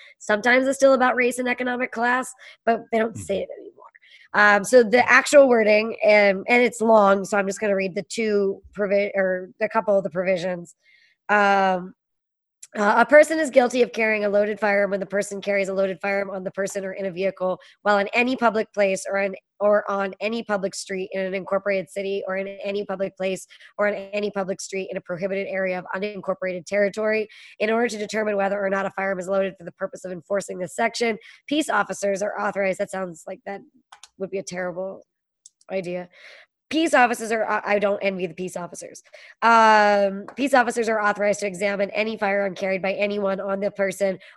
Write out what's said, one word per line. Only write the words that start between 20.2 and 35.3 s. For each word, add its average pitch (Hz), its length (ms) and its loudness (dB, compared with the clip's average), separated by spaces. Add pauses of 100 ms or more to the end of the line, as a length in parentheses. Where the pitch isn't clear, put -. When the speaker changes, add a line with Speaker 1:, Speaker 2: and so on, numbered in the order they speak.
Speaker 1:
any 226 220 -4
public 202 320 -4
street 190 380 -8
in 190 100 -4
an 190 120 -6
incorporated 196 540 -4
city 196 400 -6
or 190 80 -6
in 196 100 -6
any 196 380 -8
public 190 320 -6
place 185 300 -6 (320)
or 208 100 0
in 202 60 -2
any 196 360 -6
public 190 300 -6
street 190 300 -8
in 190 80 -8
a - 20 -12
prohibited 190 460 -6
area 190 320 -4
of 175 80 -10 (100)
unincorporated 185 680 -6
territory. 214 600 0 (320)
In 214 120 0
order 233 180 2
to 220 80 -10
determine 208 400 -4
whether 196 260 0
or 196 60 0
not 196 160 -2
a 190 60 -4
firearm 190 280 -4
is 180 100 -8
loaded 196 280 0
for 175 80 -20
the 170 80 -14
purpose - 320 -10
of 180 80 -10
enforcing 185 460 -6
this 175 180 -10
section, 233 400 0 (300)
peace 294 240 -2
officers 196 520 -2
are 208 160 -6
authorized," 196 420 -2
that 196 100 -6
sounds 185 360 -10
like 190 200 -14
that 196 160 -10 (560)
would 185 120 -8
be 196 80 -6
a 190 40 -6
terrible 185 640 -8 (640)